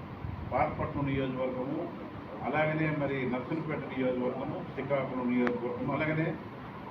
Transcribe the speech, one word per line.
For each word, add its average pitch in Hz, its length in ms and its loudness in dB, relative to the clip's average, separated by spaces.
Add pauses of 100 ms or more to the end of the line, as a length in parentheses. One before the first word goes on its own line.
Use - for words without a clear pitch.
(520)
పార్పట్నం 143 580 2
నియోజకవర్గము, 131 720 0 (680)
అలాగనే 156 400 2 (140)
మరి 139 160 2 (160)
నర్సంపేట 156 480 -2 (120)
నియోజకవర్గము, 123 640 2 (140)
శ్రీకాకుళం 131 640 0
నియోజకవర్గము, - 600 2
అలాగనే 156 320 2 (640)